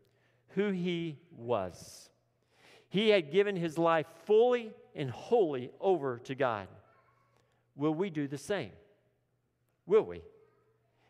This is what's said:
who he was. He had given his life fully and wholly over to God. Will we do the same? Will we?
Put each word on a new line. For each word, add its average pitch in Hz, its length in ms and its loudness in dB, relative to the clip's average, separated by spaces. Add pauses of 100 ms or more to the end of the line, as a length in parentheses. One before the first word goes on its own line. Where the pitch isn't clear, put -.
(540)
who 202 160 0
he 170 480 -4 (180)
was. 117 720 -6 (880)
He 214 140 2
had 170 240 4
given 202 240 2
his 165 200 -4
life 165 300 2 (180)
fully 226 480 4 (220)
and 135 160 -6
wholly 147 720 0
over 139 460 0
to 135 100 -6
God. 113 320 -2 (1040)
Will 147 180 -2
we 185 160 -2
do 147 200 -6
the 139 100 -8
same? 156 320 -6 (1120)
Will 170 200 2
we? 87 180 -12 (880)